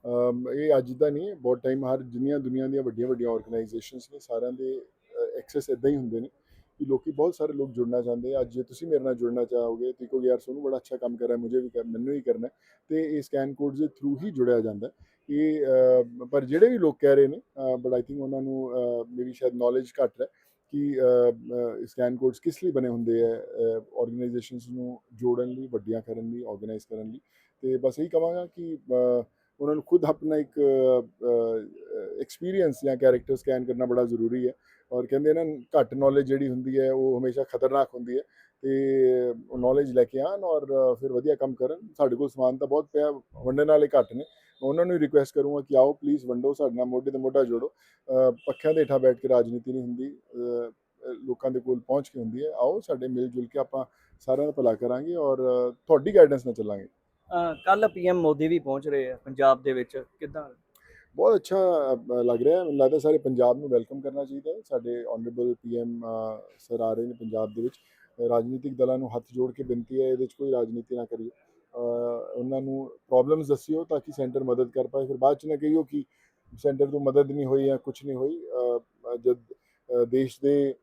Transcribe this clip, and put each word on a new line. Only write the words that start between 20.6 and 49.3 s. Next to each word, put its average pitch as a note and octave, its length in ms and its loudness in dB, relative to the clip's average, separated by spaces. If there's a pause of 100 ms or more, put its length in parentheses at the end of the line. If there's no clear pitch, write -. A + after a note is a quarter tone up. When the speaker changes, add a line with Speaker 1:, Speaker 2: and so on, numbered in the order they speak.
Speaker 1:
ਕਿ, C#3+ 280 -4
ਅਹ, B2 320 6
ਅਹ, A#2 540 -6
ਸਕੈਨ B2 320 -2
ਕੋਡਸ B2+ 220 0
ਕਿਸ E3 240 -6
ਲਈ F3+ 80 0
ਬਣੇ B2+ 160 0
ਹੁੰਦੇ A#2 360 0
ਆ, A2+ 120 2
ਅਹ, A2+ 680 -4
ਆਰਗੇਨਾਈਜੇਸ਼ਨਸ A#2+ 680 -6
ਨੂੰ B2 320 -10 (120)
ਜੋੜਨ B2 360 0
ਲਈ, C3 180 -10
ਵੱਡੀਆਂ A2 340 -4
ਕਰਨ A2+ 280 -10
ਲਈ, A#2+ 140 -10
ਆਰਗੇਨਾਈਜ਼ G#2+ 460 -10
ਕਰਨ A2 220 -10
ਲਈ। F#3+ 80 -18 (420)
ਤੇ C3 160 -2
ਬਸ B2+ 220 -2
ਇਹੀ E3 80 -4
ਕਹਾਂਗਾ E3+ 380 -2
ਕਿ, E3+ 300 -12
ਅਹ, B2 480 2 (360)
ਉਹਨਾਂ D3 160 -2
ਨੂੰ D3+ 100 -6
ਖੁਦ E3+ 200 4
ਆਪਣਾ D#3 320 0
ਇੱਕ, D3 220 -4
ਅਹ, C3 420 6
ਅਹ, A2+ 1200 -4
ਐਕਸਪੀਰੀਅੰਸ F3 540 -2 (100)
ਜਾਂ C3 120 0
ਕੈਰੈਕਟਰ B2+ 380 2
ਸਕੈਨ B2+ 300 -2
ਕਰਨਾ B2 200 -2
ਬੜਾ B2 200 2
ਜ਼ਰੂਰੀ A#2 420 -2
ਹੈ। B2+ 40 0 (400)
ਔਰ B2 140 -4
ਕਹਿੰਦੇ D3 280 2
ਨਾ, E3 100 0 (360)
ਘੱਟ C3 140 2
ਨੌਲੇਜ C#3 320 4
ਜਿਹੜੀ C3+ 220 0
ਹੁੰਦੀ B2+ 320 -2
ਹੈ C3 140 2
ਉਹ C3 260 2
ਹਮੇਸ਼ਾ B2+ 240 -2
ਖਤਰਨਾਕ C3 500 0
ਹੁੰਦੀ B2 240 -8
ਹੈ, C#3+ 40 -2 (400)
ਤੇ C3+ 380 2 (500)
ਉਹ C3 80 -10
ਨੌਲੇਜ C3 340 2
ਲੈ B2 120 6
ਕੇ C3 160 -2
ਆਉਣ F#3+ 240 -4
ਔਰ, D#3 220 0
ਅਹ, C3 300 2
ਫਿਰ C3 180 -6
ਵਧੀਆ C3 220 2
ਕੰਮ C3+ 180 -4
ਕਰਨ। C3 260 -4 (180)
ਸਾਡੇ C3 180 2
ਕੋਲ C3+ 140 -2
ਸਮਾਨ C3 280 0
ਤਾਂ C3+ 100 -4
ਬਹੁਤ D3 260 0
ਪਿਆ, D3 180 2
ਵੰਡਣ C#3 560 -2
ਵਾਲੇ D3+ 200 6
ਘੱਟ B2+ 260 4
ਨੇ। C3 100 -8 (400)
ਮੈਂ C3+ 60 0
ਉਹਨਾਂ E3 160 2
ਨੂੰ F3+ 100 0
ਹੀ E3 40 0
ਰਿਕੁਐਸਟ C#3+ 360 2
ਕਰੂੰਗਾ C#3+ 260 0
ਕਿ C3+ 160 2
ਆਓ C3+ 160 8
ਪਲੀਜ਼ C#3+ 320 -2
ਵੰਡੋ, B2 280 0
ਸਾਡੇ C#3 220 -2
ਨਾਲ B2 100 0
ਮੋਢੇ B2+ 260 -2
ਤੇ C3+ 60 -6
ਮੋਢਾ C3 260 2
ਜੋੜੋ। A#2 240 -2
ਅਹ, - 640 0
ਪੱਖਿਆਂ D3 420 -2
ਦੇ D#3+ 60 4
ਹੇਠਾਂ C#3 200 2
ਬੈਠ B2+ 200 4
ਕੇ C3 100 -4
ਰਾਜਨੀਤੀ A#2+ 420 2